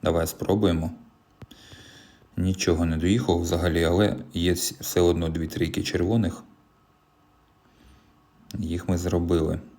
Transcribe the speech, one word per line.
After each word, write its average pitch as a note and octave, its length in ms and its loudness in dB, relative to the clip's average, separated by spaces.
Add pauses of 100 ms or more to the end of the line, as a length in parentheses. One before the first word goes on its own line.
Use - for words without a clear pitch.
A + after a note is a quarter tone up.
Давай E2 240 0
спробуємо. F2 640 0 (1500)
Нічого F2+ 480 0
не D#2+ 120 0
доїхав F2+ 440 0
взагалі, E2+ 420 0
але F2+ 320 2 (180)
є E2+ 180 0
с-, - 280 -4
все - 220 -2
одно E2+ 280 2
дві D#2+ 180 -4
трійки - 360 -4
червоних. F2+ 600 0 (2000)
Їх E2+ 360 -2
ми F2+ 80 4
зробили. E2+ 600 2 (200)